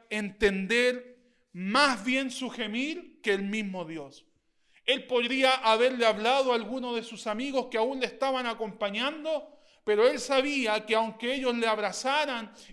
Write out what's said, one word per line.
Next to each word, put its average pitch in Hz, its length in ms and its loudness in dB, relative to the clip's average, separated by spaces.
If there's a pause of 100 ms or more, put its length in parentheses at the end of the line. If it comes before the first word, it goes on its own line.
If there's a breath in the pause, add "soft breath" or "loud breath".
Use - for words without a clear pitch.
entender 214 1080 0 (320 soft breath)
más 208 520 2
bien 262 280 0
su 254 180 -6
gemir 240 720 -6
que 202 120 2
el 196 100 0
mismo 196 420 -4
Dios. 151 400 -12 (600 soft breath)
Él 262 200 0
podría 262 500 2
haberle 233 500 4
hablado 240 460 4
a 240 40 4
alguno 240 400 -4
de 233 80 -4
sus 226 240 -12
amigos 254 420 -2
que 233 80 -2
aún 262 220 0
le 247 80 -2
estaban 262 400 -2
acompañando, 226 1120 -4 (240 loud breath)
pero 214 260 6
él 294 100 0
sabía 269 680 0
que 220 100 0
aunque 226 400 -2
ellos 254 200 -2
le 226 120 0
abrazaran 233 840 -2 (220 loud breath)